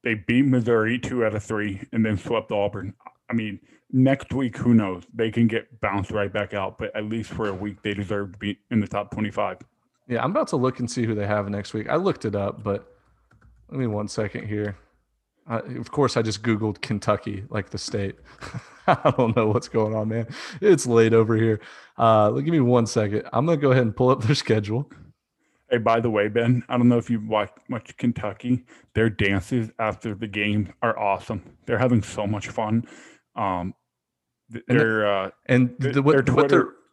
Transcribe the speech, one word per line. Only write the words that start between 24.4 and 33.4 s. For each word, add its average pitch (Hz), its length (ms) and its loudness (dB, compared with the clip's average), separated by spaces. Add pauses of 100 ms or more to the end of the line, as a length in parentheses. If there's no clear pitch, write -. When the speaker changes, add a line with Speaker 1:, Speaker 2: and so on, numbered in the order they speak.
Speaker 1:
Hey, 123 100 2
by 113 200 2
the 117 100 0
way, 107 200 2
Ben, 117 400 2
I 127 80 -2
don't 123 100 4
know 120 100 6
if 113 120 -2
you've 110 180 -2
watched 104 300 -2 (100)
much - 300 -10
Kentucky. 123 680 -2 (300)
Their 113 160 4
dances 101 600 -2 (100)
after 107 360 -4
the 107 120 -10
game 104 540 -2
are 117 160 0
awesome. 101 680 -4
They're 117 120 0
having 120 240 4
so - 240 -8
much 104 220 -6
fun. 113 400 -2 (480)
Um, 95 380 -4 (800)